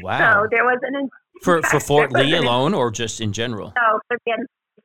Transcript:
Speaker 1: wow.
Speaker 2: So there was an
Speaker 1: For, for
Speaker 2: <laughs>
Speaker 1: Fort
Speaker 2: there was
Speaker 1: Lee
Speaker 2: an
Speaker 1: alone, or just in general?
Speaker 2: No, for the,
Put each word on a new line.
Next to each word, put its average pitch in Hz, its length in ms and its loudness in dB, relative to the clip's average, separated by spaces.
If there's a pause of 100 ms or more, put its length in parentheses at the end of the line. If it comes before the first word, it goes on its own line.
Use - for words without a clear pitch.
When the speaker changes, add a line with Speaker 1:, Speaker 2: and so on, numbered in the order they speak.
Speaker 1:
wow. 202 440 2
Speaker 2:
So 220 60 -2
there 233 140 2
was 247 180 2
an 269 280 -6 (320)
Speaker 1:
For, 170 180 2
for 151 200 0
Speaker 2:
<laughs> - 80 -6
Speaker 1:
Fort 143 220 4
Speaker 2:
there 143 120 2
was 143 100 2
Speaker 1:
Lee 170 60 2
Speaker 2:
an 147 60 0
Speaker 1:
alone, 127 280 2
or 127 180 0
just 113 300 -6
in 107 140 -2
general? 107 420 -6
Speaker 2:
No, 220 320 2
for 240 160 -4
the, 233 220 -4 (380)